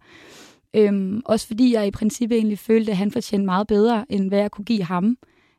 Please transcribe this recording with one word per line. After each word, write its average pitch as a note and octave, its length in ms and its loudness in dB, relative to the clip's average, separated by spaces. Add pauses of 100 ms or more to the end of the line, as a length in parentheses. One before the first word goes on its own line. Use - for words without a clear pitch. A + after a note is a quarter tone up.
(760)
Øhm, G3+ 480 0
også A3 220 -2
fordi B3 280 2
jeg G#3 120 0
i G3+ 40 -2
princippet A3 460 -2
egentlig G#3+ 220 0
følte, A3 340 2
at F#3 60 -2
han G#3 120 0
fortjente - 360 -4
meget F#3+ 200 0
bedre, G#3+ 420 2
end G3 200 -2
hvad G3+ 100 0
jeg G#3 120 0
kunne G#3 140 -14
give G#3+ 200 -2
ham. F#3 320 0 (420)